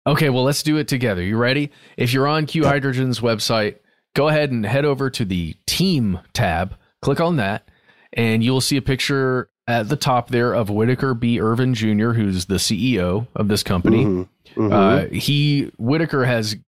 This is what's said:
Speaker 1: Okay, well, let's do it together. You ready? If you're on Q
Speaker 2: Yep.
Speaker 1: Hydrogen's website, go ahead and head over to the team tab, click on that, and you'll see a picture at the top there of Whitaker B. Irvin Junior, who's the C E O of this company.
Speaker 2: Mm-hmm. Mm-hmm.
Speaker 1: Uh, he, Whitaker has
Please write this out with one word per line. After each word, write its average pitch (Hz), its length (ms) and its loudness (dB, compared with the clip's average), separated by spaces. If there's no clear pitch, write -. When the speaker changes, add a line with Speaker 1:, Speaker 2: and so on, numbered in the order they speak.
Speaker 1:
Okay, 147 220 2
well, 127 140 2
let's 139 200 0
do 151 140 0
it 147 100 -2
together. 120 340 -2
You 98 160 -2
ready? 135 340 0
If 120 180 0
you're 135 140 2
on 151 200 0
Q 160 160 -2
Speaker 2:
Yep. 139 80 4
Speaker 1:
Hydrogen's 131 480 -2
website, 110 560 -2
go 143 140 2
ahead 151 220 0
and 113 140 -2
head 135 200 0
over 135 260 0
to - 140 -4
the 87 300 -2
team 131 520 0
tab, 90 420 -2
click 139 160 0
on 170 160 2
that, 107 340 -4
and 113 300 2
you'll 127 180 2
see 143 160 0
a 127 40 0
picture 131 680 -2
at 117 200 0
the 139 80 0
top 123 340 0
there 120 240 0
of 104 180 0
Whitaker 123 420 0
B. 117 260 0
Irvin 120 360 2
Junior, 110 380 2
who's 98 340 0
the 95 100 0
C 113 380 0
E 98 60 0
O 92 340 -2
of 104 140 -2
this 101 120 2
company. 95 420 2
Speaker 2:
Mm-hmm. 95 600 -4
Mm-hmm. 101 100 2
Speaker 1:
Uh, 98 320 4
he, 143 600 0
Whitaker 143 480 0
has 113 300 -2